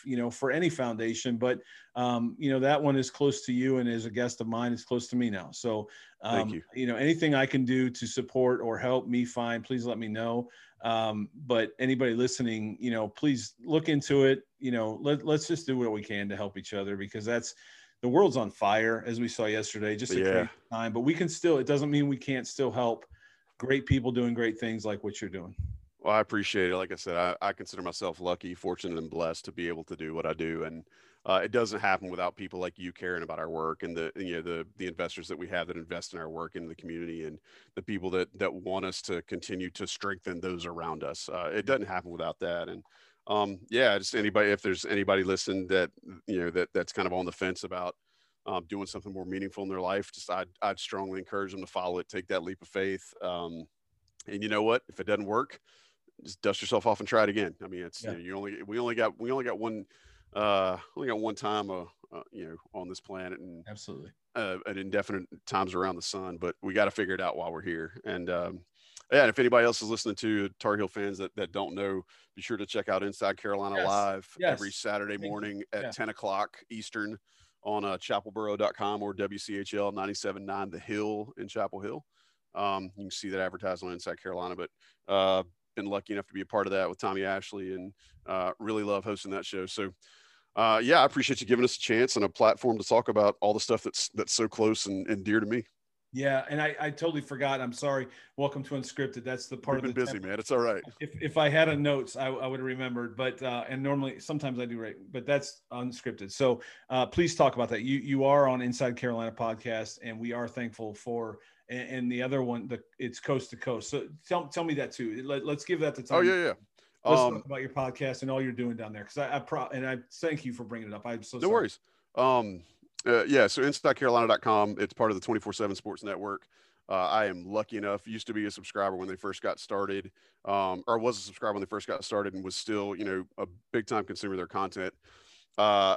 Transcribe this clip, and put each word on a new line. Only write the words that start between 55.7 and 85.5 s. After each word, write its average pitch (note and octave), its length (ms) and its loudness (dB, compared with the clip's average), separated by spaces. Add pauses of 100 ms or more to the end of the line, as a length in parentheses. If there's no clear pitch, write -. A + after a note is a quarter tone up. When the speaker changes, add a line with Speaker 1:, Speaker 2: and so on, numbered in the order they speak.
Speaker 2:
just - 180 -16
dust G2+ 200 0
yourself G#2+ 260 2
off G#2 120 4
and G#2 80 -8
try A2+ 160 6
it G#2 60 4
again. G2 340 -2
I F#2+ 40 -12
mean, F2+ 160 -10
it's, E2+ 200 -12
Speaker 1:
Yeah. A2 80 -8
Speaker 2:
you F2 60 -8
know, E2+ 60 -12
you F#2 140 -8
only, G2+ 260 -8
we G#2+ 160 -6
only A#2+ 160 0
got, A2 240 2
we A#2+ 120 -4
only C3+ 140 -2
got G#2+ 140 -2
one, A2 260 -6 (480)
uh, G2 440 4 (180)
only C3+ 140 -4
got G#2+ 100 0
one A2 160 -2
time, G#2 340 -2
uh, F2+ 140 -6 (280)
uh, E2 200 -14
you F2 160 -12
know, D#2+ 80 -14 (180)
on F2+ 160 -10
this F#2 100 -12
planet, F#2 400 -10
and F2 300 -16
Speaker 1:
Absolutely. F2+ 420 -14 (240)
Speaker 2:
uh, G2 300 -2
an F#2+ 120 -6
indefinite G2 500 -2 (180)
times F#2+ 300 2
around F2+ 200 0
the E2+ 60 -10
sun, F#2 360 -6
but E2+ 240 -4
we G2 120 -4
gotta G2+ 180 6
figure F#2 220 -2
it F#2 80 -2
out D2 160 -2
while E2+ 140 -4
we're E2 100 -8
here. D#2+ 440 -6
And, F2+ 240 -4
um, F2 300 -2 (520)
yeah, C#3 100 10
and B2 80 8
if A2 100 2
anybody A#2+ 260 8
else A#2 160 4
is A2 80 -4
listening A2 260 -2
to G#2 340 0 (100)
Tar G#2 180 2
Heel G#2 100 0
fans G2+ 320 -4
that, F#2+ 160 -8
that F2+ 160 -6
don't G2 220 -4
know, G2 300 -4 (320)
be F#2+ 60 -16
sure A2+ 160 -4
to G2+ 80 -6
check G#2 240 -2
out F#2+ 120 2
Inside G2 360 -2
Carolina G2 400 -2
Speaker 1:
Yes. F#2+ 100 2
Speaker 2:
Live G2 400 0 (120)
Speaker 1:
Yes. F3 140 2
Speaker 2:
every G2+ 180 -6
Saturday G#2 420 -2
Speaker 1:
Thank G2+ 100 -6
you. G2+ 60 -6
Speaker 2:
morning G#2 340 -6 (100)
at G#2 100 -4
Speaker 1:
Yeah. A#2+ 80 -8
Speaker 2:
ten A2 180 -6
o'clock G2+ 480 -2 (120)
Eastern G#2+ 480 -8 (460)
on, G#2 200 -2
uh, F#2+ 140 -2
chapelboro G#2 600 -2
dot G#2 180 2
com G#2 260 -2
or G2+ 120 -4
W G2+ 260 -4
C G2+ 180 -8
H G2 160 -8
L G2+ 180 0
ninety-seven G2 540 -6
nine G2 240 -4
The E2 100 -10
Hill G#2+ 580 -4
in G2+ 100 -10
Chapel G2+ 320 -4
Hill. A2+ 260 -8 (480)
Um, F#2+ 420 -2
you G2+ 100 -12
can F#2 60 -12
see - 180 -8
that F#2+ 100 -2
advertised F#2 440 -2
on F2+ 100 -6
Inside F2 280 -8
Carolina, F2+ 340 -6
but, F2 140 -8 (380)
uh, F#2+ 360 4 (320)